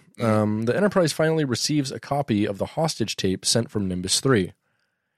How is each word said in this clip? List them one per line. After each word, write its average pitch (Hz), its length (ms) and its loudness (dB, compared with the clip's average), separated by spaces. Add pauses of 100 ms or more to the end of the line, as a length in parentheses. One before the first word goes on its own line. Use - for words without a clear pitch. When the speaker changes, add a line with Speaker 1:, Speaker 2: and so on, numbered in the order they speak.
(180)
Speaker 1:
Mm. 120 60 -4
Speaker 2:
Um, 107 420 2
the 117 100 2
Enterprise 180 360 2
finally 160 320 0
receives 135 460 0
a 113 100 -10
copy 117 460 0
of 101 120 -4
the 98 80 -2
hostage 151 500 -2
tape 95 280 -2
sent 113 280 0
from 101 160 -2
Nimbus 90 320 -2
three. 113 320 2 (640)